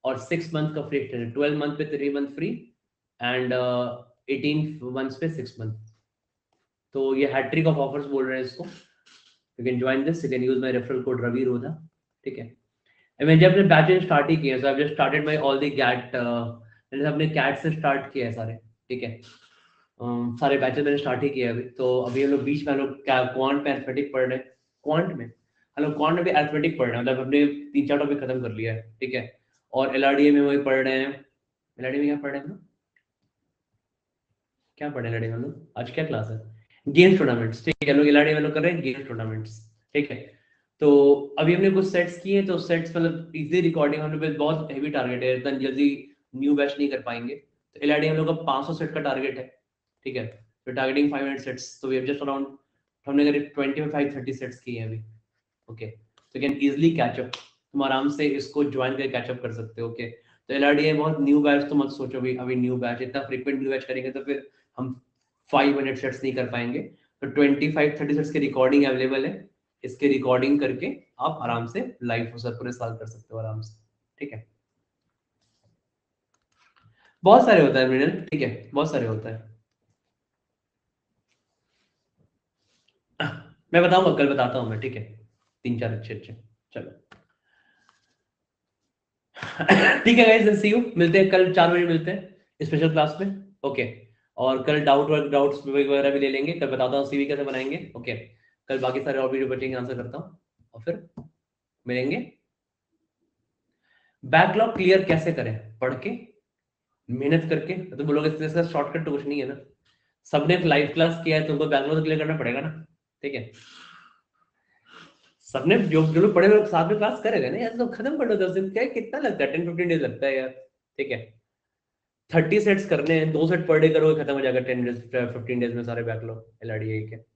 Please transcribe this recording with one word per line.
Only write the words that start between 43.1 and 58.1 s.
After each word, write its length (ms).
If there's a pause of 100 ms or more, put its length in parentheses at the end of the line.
इजी 260
recording, 420
हम 80
लोग 100
पे 80
बहुत 420
heavy 180
target 340
है, 140
इतना 140
जल्दी 640 (200)
new 200
batch 220
नहीं 120
कर 120
पाएंगे, 340
तो 460
एलआरडीए 280
हम 80
लोग 100
का 60
पाँच 320
सौ 80
सेट 200
का 60
टारगेट 380
है, 220 (440)
ठीक 120
है? 100 (400)
तो 60
targeting 360
five 160
hundred 220
sets, 180
so 260
we 100
have 120
just 140
around, 200 (640)
हमने 180
करीब 300
twenty 300
five, 300
thirty 180
sets 260
किए 200
हैं 80
अभी, 160 (680)
Okay? 260
So 460
you 80
can 140
easily 360
catch 200
up, 160 (380)
तुम 100
आराम 260
से 180